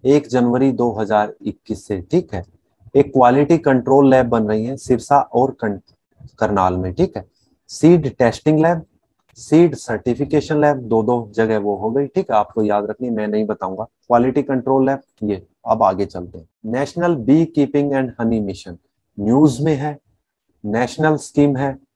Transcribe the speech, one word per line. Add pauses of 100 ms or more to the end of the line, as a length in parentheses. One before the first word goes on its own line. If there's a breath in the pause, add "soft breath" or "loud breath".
एक
जनवरी
दो
हज़ार
इक्कीस
से, (100)
ठीक
है। (520)
एक
quality
control
lab
बन
रही
है
सिरसा
और
कं-, (580)
करनाल
में,
ठीक
है। (460)
seed
testing
lab, (540)
seed
certification
lab,
दो
दो
जगह
वो
हो
गई,
ठीक
है,
आपको
याद
रखनी,
मैं
नहीं
बताऊंगा।
Quality
control
lab (220)
ये। (200)
अब
आगे
चलते
हैं, (200)
National
बी
कीपिंग
and
honey
mission (420)
News
में
है, (640)
national
scheme
है (200)